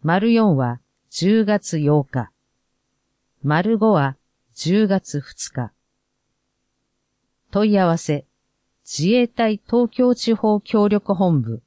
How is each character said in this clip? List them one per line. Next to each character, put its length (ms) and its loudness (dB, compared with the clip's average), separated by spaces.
丸 280 0
四 240 4
は 240 -4
十 300 2
月 340 -2
八 320 2
日。 220 -6
丸 340 0
五 140 2
は 240 0
十 320 0
月 320 -4
二 300 -14
日。 240 -10
問 180 0
い 80 4
合 100 2
わ 100 2
せ。 280 -4
自 280 -2
衛 140 2
隊 380 -2
東 240 0
京 260 0
地 180 -2
方 280 0
協 260 0
力 260 0
本 280 2
部 260 -8